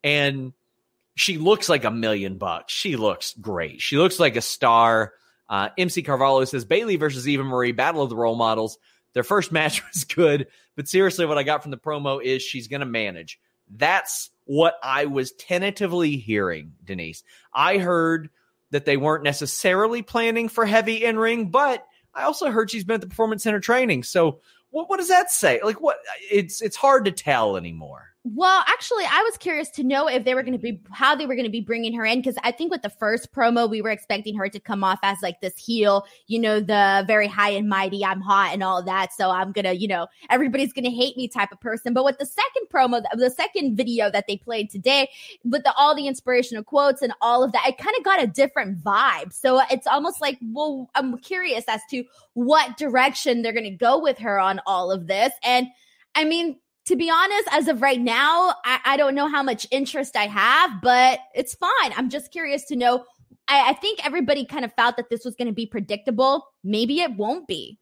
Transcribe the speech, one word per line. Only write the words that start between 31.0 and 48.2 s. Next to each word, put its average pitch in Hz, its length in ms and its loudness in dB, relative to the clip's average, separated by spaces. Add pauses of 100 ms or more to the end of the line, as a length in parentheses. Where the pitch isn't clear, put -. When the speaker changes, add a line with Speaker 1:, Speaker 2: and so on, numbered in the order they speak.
Speaker 2:
they 294 100 -4
were 262 100 -4
gonna 240 140 -2
be 220 140 -6
bringing 233 320 -4
her 233 100 -4
in, 240 180 0
'cause 254 120 -4 (100)
I 240 60 2
think 320 200 -6
with 339 120 -6
the - 80 -6
first 226 420 -4
promo, 233 360 2
we 214 120 -4
were 208 80 -4
expecting 208 480 -6
her 196 100 -4
to 202 140 -10
come 208 240 -4
off 190 180 0
as, 196 200 0
like, 180 180 -6
this 185 160 -8
heel, 208 500 2 (200)
you 226 120 -4
know, 214 220 2
the 196 460 4
very 214 200 4
high 202 260 0
and 208 140 -2
mighty, 196 380 -2
"I'm 190 160 -2
hot," 196 320 2
and 196 100 -4
all 185 200 0
that. 185 320 -2
So 190 160 0
I'm 185 220 -2
gonna, 190 200 -2
you 190 160 -2
know, 175 180 -2 (220)
everybody's 262 460 0
gonna 254 160 -2
hate 247 260 -2
me 247 120 -6
type 202 220 -4
of - 100 -20
person. 226 340 -4
But 254 100 2
with 277 140 2
the 285 80 -6
second 523 420 -4
promo, 247 340 2 (120)
the 247 160 2
second 277 440 -2
video 220 360 0
that 202 160 -2
they 202 100 -4
played 214 320 -6
today, 269 400 2 (340)
with 240 220 -2
the, - 100 4
all 285 200 6
the 285 120 -4
inspirational 247 560 -2
quotes 285 380 2
and 247 220 -2
all 240 200 4
of 254 100 0
that, 254 160 0
it 254 100 -4
kinda 427 260 -2
got 381 180 4